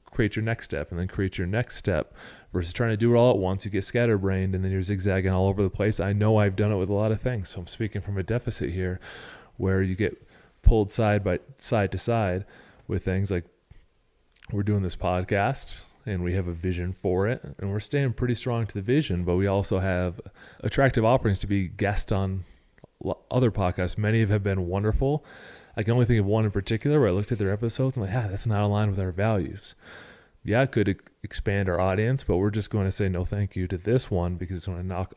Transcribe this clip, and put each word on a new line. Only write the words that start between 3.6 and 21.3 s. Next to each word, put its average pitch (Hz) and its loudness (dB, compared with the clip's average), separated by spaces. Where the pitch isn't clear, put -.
You 98 -6
get 95 -2
scatterbrained, 95 2
and 92 -2
then 95 0
you're 95 0
zigzagging 95 0
all 95 4
over 98 2
the 95 4
place. 107 0
I 101 0
know 107 4
I've 101 4
done 107 2
it 104 0
with 92 0
a 104 0
lot 107 2
of 107 -2
things, 120 -4
so - -10
I'm 87 -10
speaking 104 -6
from 98 -6
a 95 -2
deficit - -4
here, 90 -4
where 95 2
you 92 0
get - -4
pulled 107 6
side 104 2
by 92 0
side 104 0
to 95 -6
side 101 0
with 95 -2
things. 95 0
Like, 87 -2
we're 101 -2
doing 101 2
this 90 -4
podcast, 98 0
and 95 -2
we 87 -2
have 92 0
a 87 -4
vision 90 -2
for 92 0
it, 123 -2
and 98 -6
we're 104 -2
staying 139 -2
pretty 120 0
strong 117 -2
to - -10
the 101 -4
vision, 101 0
but 87 2
we 98 2
also 98 0
have 90 -2
attractive 131 2
offerings 110 2